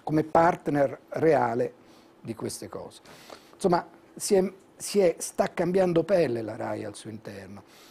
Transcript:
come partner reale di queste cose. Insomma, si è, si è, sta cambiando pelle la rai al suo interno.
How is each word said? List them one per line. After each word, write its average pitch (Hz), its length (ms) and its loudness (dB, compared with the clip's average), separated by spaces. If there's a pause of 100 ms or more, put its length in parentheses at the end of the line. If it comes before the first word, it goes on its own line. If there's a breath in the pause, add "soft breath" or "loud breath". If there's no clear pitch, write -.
come 151 220 0
partner 156 760 2 (120)
reale 123 640 2 (460 loud breath)
di 113 140 -10
queste 110 340 -10
cose. 85 340 -14 (520 loud breath)
Insomma, 175 320 2 (300)
si - 180 0
è, 190 180 2 (220)
si - 240 -4
è, 175 200 4
sta - 360 -4
cambiando 180 480 2
pelle 156 400 2
la 110 140 -8
rai 110 280 -6
al 104 120 -12
suo - 140 -14
interno. 101 520 -14 (280 loud breath)